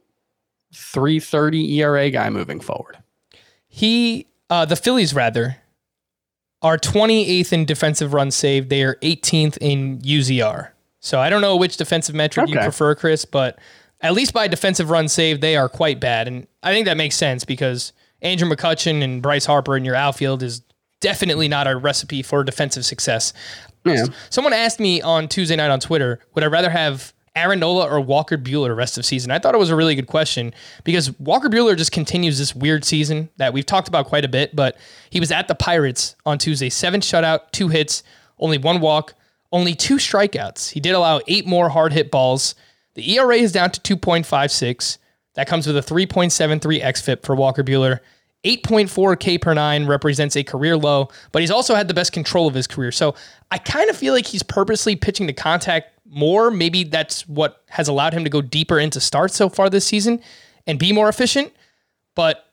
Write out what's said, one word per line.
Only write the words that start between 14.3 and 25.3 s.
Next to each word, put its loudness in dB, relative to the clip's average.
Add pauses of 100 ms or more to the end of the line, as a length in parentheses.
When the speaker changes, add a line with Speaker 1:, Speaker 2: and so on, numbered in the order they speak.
Speaker 2:
by 0
defensive -2
runs 2
saved, 0
they 2
are 2
quite -2
bad. -2
And -12 (160)
I 0
think 0
that 0
makes -2
sense -2
because -4 (300)
Andrew 0
McCutchen 0
and -4
Bryce 0
Harper 2
in -2
your -2
outfield -2
is -8 (380)
definitely 0
not 0
a 0
recipe -4
for 0
defensive -4
success. -2 (520)
Speaker 1:
Yeah. 2
Speaker 2:
S-, 0 (200)
someone 2
asked 0
me 2
on 0
Tuesday 0